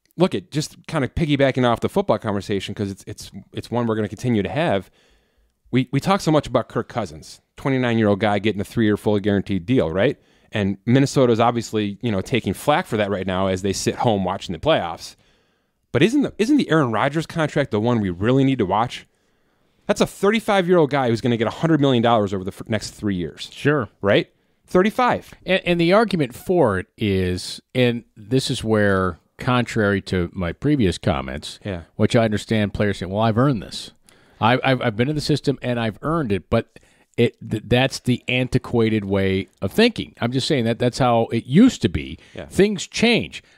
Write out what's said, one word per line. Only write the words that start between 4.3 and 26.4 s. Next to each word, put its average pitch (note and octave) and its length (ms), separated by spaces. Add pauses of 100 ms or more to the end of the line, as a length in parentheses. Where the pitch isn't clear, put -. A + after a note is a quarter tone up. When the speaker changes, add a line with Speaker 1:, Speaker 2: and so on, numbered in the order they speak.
Speaker 1:
to F2+ 80
have. A#2 400 (800)
We, B2+ 220
we C3+ 60
talk G3 220
so E3 100
much D3+ 160
about A#2+ 220
Kirk A#2+ 200
Cousins, D#2+ 520 (160)
twenty-nine-year-old A#2 640
guy G#2 180
getting G2+ 220
a F#2+ 40
three-year G#2+ 340
fully G#2 220
guaranteed G2 440
deal, G2 260
right? G2 280 (360)
And G2 300
Minnesota's B2+ 560
obviously, A2 640
you A#2 100
know, F#2+ 80
taking G#2 320
flack D#3+ 340
for A2+ 120
that G2+ 120
right F#2+ 160
now F#2+ 200
as F#2+ 160
they G2 100
sit - 240
home G#2 260
watching F#2 300
the D#2+ 60
playoffs. F#2+ 580 (760)
But B2 100
isn't B3 200
the, D#3+ 160
isn't C4 200
the - 120
Aaron C#3+ 220
Rodgers C#3 340
contract D3+ 440
the G#2 100
one A#2 200
we G2 100
really A#2 340
need C3+ 140
to G#2 80
watch? G#2+ 400 (800)
That's - 160
a F3 40
thirty-five-year-old F#3+ 840
guy C3+ 180
who's A2+ 140
gonna A#2+ 160
get A2 100
a - 20
hundred C3 300
million C3 220
dollars A2 320
over F#2 100
the F#2+ 80
f-, - 160
next G#2+ 220
three G2+ 260
years. E2 360
Speaker 2:
Sure. C3+ 360 (140)
Speaker 1:
Right? A2 280 (360)
Thirty-five. G3+ 640 (140)
Speaker 2:
And, F#3+ 180
and F3 160
the E3+ 140
argument G3 400
for C3+ 440